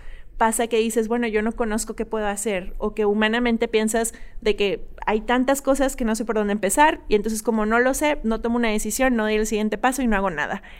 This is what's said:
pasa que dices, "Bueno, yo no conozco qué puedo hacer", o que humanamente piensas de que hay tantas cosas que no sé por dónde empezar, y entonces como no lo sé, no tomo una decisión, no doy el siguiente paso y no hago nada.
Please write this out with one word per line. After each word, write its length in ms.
pasa 280
que 120
dices, 300
"Bueno, 180
yo 160
no 100
conozco 420
qué 120
puedo 200
hacer", 520
o 160
que 100
humanamente 640
piensas 460
de 160
que 300
hay 160
tantas 400
cosas 320
que 120
no 80
sé 100
por 120
dónde 180
empezar, 540
y 80
entonces 260
como 240
no 120
lo 140
sé, 300
no 180
tomo 160
una 120
decisión, 460
no 100
doy 100
el 120
siguiente 320
paso 240
y 40
no 100
hago 140
nada. 320